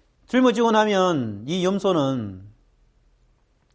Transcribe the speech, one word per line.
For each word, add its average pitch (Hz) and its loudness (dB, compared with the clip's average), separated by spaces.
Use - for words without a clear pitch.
짊어지고 240 2
나면 185 0
이 175 -4
염소는 135 -2